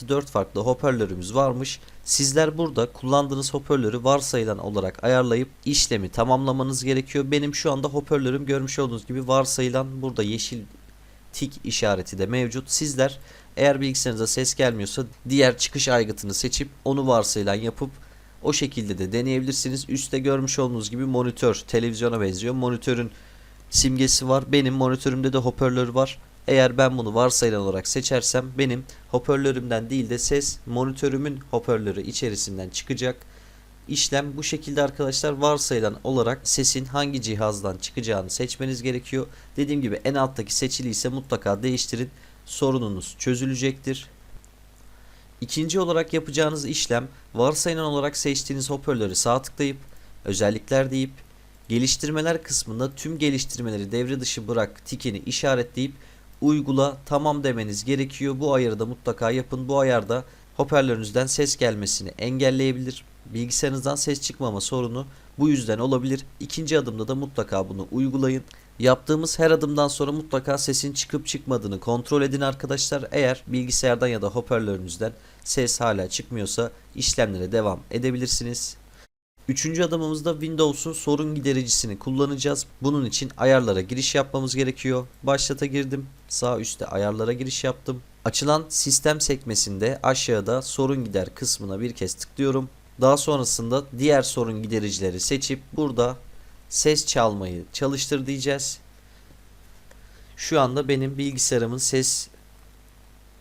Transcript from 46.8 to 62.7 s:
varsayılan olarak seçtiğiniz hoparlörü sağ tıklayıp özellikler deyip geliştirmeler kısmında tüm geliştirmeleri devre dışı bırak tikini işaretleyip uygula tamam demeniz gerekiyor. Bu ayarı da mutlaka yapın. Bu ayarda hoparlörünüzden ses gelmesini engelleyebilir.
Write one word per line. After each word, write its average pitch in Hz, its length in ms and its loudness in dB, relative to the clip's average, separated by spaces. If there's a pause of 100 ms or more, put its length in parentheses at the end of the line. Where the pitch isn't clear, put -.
varsayılan 151 500 2
olarak 143 320 0
seçtiğiniz 139 540 -2
hoparlörü 127 440 -2
sağ 123 280 2
tıklayıp 139 340 -2 (480)
özellikler 110 640 2
deyip 135 220 0 (560)
geliştirmeler 156 720 0
kısmında 131 520 -4
tüm 156 240 -6
geliştirmeleri 120 720 -2
devre 123 280 -2
dışı 113 280 -6
bırak 113 380 -2
tikini 117 320 -6
işaretleyip 131 720 -2 (500)
uygula 139 540 2 (100)
tamam 147 380 0
demeniz 107 400 -2
gerekiyor. 139 560 -2
Bu 143 140 2
ayarı 117 240 2
da 113 80 -2
mutlaka 117 440 -2
yapın. 127 380 -2
Bu 139 100 2
ayarda 123 460 2 (320)
hoparlörünüzden 127 720 2
ses 139 300 0
gelmesini 104 520 -2
engelleyebilir. 131 960 0 (220)